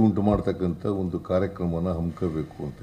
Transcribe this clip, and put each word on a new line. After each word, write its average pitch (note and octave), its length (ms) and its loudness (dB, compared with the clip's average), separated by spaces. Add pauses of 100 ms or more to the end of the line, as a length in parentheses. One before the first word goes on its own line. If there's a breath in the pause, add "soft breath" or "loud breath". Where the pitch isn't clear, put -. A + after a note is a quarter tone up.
ಉಂಟು G#2 240 4
ಮಾಡ್ತಕ್ಕಂಥ F#2 540 0 (180)
ಒಂದು F2+ 160 -2 (140)
ಕಾರ್ಯಕ್ರಮನ F2+ 640 0
ಹಮ್ಮಿಕೋಬೇಕು D#2+ 720 -4
ಅಂತ C#2+ 160 -10